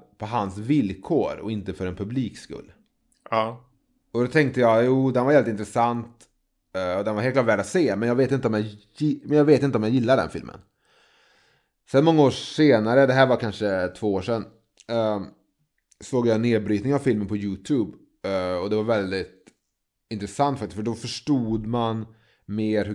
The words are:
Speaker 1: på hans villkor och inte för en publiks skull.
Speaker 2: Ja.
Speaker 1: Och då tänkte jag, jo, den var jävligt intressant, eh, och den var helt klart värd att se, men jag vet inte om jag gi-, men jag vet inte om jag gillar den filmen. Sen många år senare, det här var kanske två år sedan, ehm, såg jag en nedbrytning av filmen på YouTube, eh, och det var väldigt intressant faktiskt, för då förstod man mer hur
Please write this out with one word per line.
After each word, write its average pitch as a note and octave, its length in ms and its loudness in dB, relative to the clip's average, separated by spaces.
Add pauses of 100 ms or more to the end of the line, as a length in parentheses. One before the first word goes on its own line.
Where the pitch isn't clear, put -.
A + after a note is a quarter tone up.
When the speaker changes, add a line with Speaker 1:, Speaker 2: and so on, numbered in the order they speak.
(180)
Speaker 1:
på G#2+ 80 -10
hans G#2 320 -4
villkor G#2+ 800 -2
och G#2 140 -8
inte F#2+ 220 -6
för F#2 120 -6
en F2 100 -6
publiks A2 440 -6
skull. - 320 -16 (580)
Speaker 2:
Ja. A2+ 400 -4 (420)
Speaker 1:
Och A#2 80 0
då B2 60 2
tänkte B2+ 340 0
jag, A#2 240 6
jo, C3 260 2
den B2 140 0
var C#3+ 80 4
jävligt B2 200 4
intressant, A#2 720 -4 (500)
eh, F#2 240 -2
och G#2 60 -4
den G#2+ 100 -2
var G#2+ 80 -2
helt B2 120 0
klart B2 120 2
värd G#2 140 2
att F#2+ 60 -4
se, C3+ 300 0
men A2+ 120 0
jag A#2+ 60 0
vet B2+ 180 2
inte C3 160 0
om A2 60 0
jag G#2+ 100 0 (320)
gi-, D3 280 -2
men D3 140 2
jag D3+ 60 6
vet C#3+ 180 6
inte C3 160 0
om G#2+ 60 0
jag A2 80 0
gillar B2+ 240 2
den E2 140 -2
filmen. D#2 300 -14 (1300)
Sen C#3 140 4
många D#3+ 180 6
år C3 80 6
senare, B2+ 760 4
det B2+ 60 2
här C3 140 6
var B2 100 4
kanske G2+ 520 -2
två G2+ 260 -2
år F#2 80 -2
sedan, A2+ 220 -4 (440)
ehm, G#2+ 340 -2 (800)
såg B2 280 -2
jag A2 60 4
en A2+ 80 0
nedbrytning G#2+ 520 0
av C#3+ 40 0
filmen G#2+ 300 0
på G#2 80 -4
YouTube, G2+ 640 -4 (260)
eh, F#2 320 -2
och F#2+ 140 -4
det G#2+ 60 0
var G#2+ 80 0
väldigt G2 540 -2 (720)
intressant C3 480 -4
faktiskt, G2 180 -10
för G#2+ 60 -6
då A2+ 120 -4
förstod A2+ 720 -4
man A2+ 400 -4 (400)
mer G#2+ 380 -2
hur G#2 100 -6